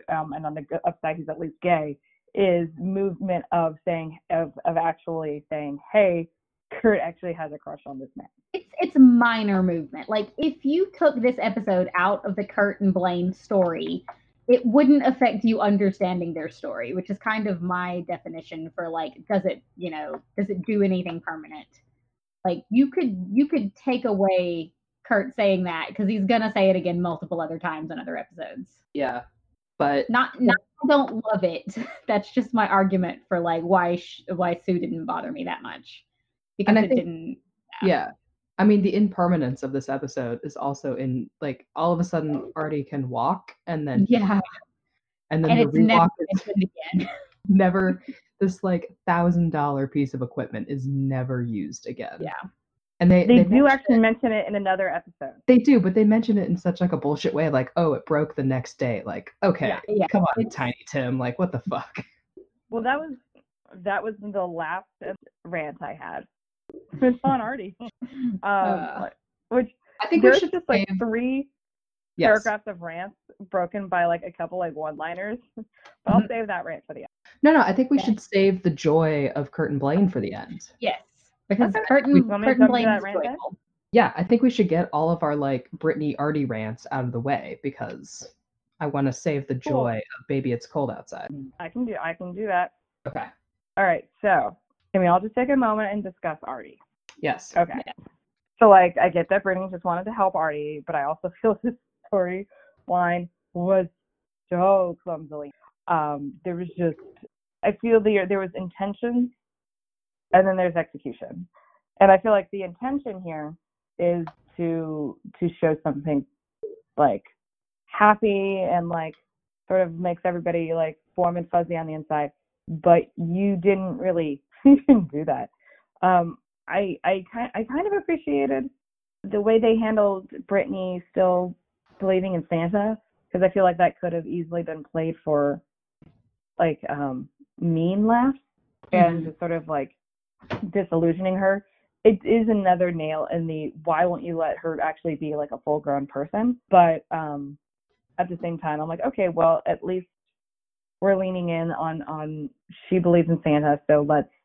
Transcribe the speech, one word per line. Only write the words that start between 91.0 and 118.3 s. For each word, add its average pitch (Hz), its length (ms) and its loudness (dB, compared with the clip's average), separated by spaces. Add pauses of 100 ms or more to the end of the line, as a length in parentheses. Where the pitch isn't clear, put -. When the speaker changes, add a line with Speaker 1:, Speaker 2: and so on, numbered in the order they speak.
Speaker 1:
I 170 100 -10
can 240 160 -6
do, 214 160 -8
I 165 120 -6
can 180 200 -12
do 214 140 -8
that. 180 260 -2 (340)
Speaker 3:
Okay. - 200 -10 (500)
Speaker 1:
All 196 60 2
right, 175 240 0 (140)
so, 170 340 2 (380)
can 190 80 2
we 180 60 4
all 175 120 6
just 214 160 -6
take 254 140 0
a 285 60 2
moment 214 380 0
and 208 100 -4
discuss 170 400 -8
Artie? - 360 -14 (420)
Speaker 3:
Yes. - 360 -6
Speaker 1:
Okay. 170 280 0
Speaker 2:
Yeah. - 80 -16 (640)
Speaker 1:
So, - 100 8
like, 180 280 8
I 180 120 4
get 170 200 0
that 196 140 2
Brittany 190 280 -4
just 175 120 -12
wanted 180 220 -4
to 214 80 -8
help 190 220 0
Artie, 151 520 -4
but 165 80 -6
I 143 80 -2
also 160 320 -6
<laughs> - 60 -16
feel 214 220 0
this 240 100 -2 (380)
storyline 180 1160 -4 (260)
was 180 340 0 (600)
so 180 540 2
clumsily. 151 480 -12 (360)
Um, 147 460 -2 (120)
there 175 100 -4
was 175 120 -8 (100)
just, 165 200 -2 (640)
I 208 80 2 (100)
feel 226 200 4
the, 202 280 2
there 196 100 0
was 185 160 -6
intention, 202 760 -4 (1000)
and 190 140 6
then 190 80 0
there's 180 200 0
execution. 165 720 -8 (520)
And 196 120 10
I 190 80 10
feel 220 120 0
like 196 200 2
the 196 120 -6
intention 240 580 -8
here 156 320 -10 (440)
is 175 280 0 (320)
to, 160 600 -4 (220)
to 175 100 0 (100)
show 156 240 2
something, 143 420 -2 (720)
like, 127 260 2 (600)
happy 202 760 2